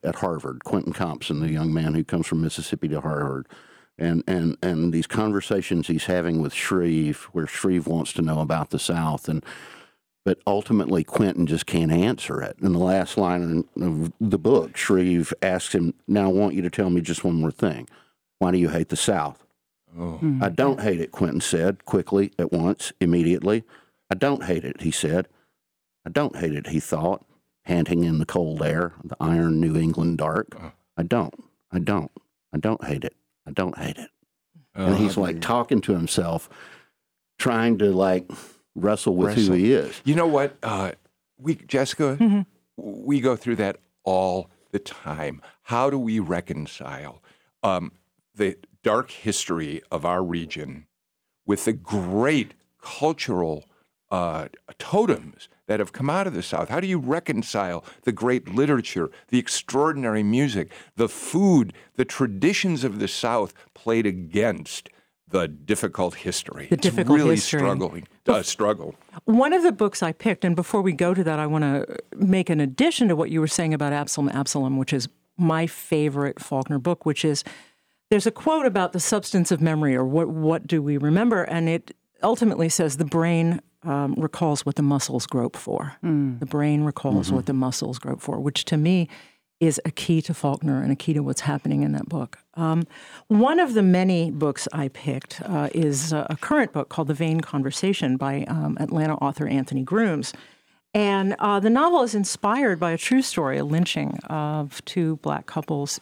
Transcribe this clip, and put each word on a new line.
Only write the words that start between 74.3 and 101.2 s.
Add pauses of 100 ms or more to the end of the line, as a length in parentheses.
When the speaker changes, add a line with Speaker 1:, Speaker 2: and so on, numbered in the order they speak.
Speaker 4:
which
is (300)
my
favorite
Faulkner
book,
which
is, (640)
there's
a
quote
about
the
substance
of
memory,
or
what,
what
do
we
remember?
And
it (280)
ultimately
says,
"The
brain, (220)
um,
recalls
what
the
muscles
grope
for." (100)
Speaker 3:
Mm.
Speaker 4:
The
brain
recalls
Speaker 1:
Mm-hmm.
Speaker 4:
what
the
muscles
grope
for,
which
to
me (520)
is
a
key
to
Faulkner
and
a
key
to
what's
happening
in
that
book. (160)
Um, (400)
one
of
the
many
books
I
picked,
uh,
is,
uh,
a
current
book
called
The
Vain
Conversation
by,
um,
Atlanta
author
Anthony
Grooms. (600)
And,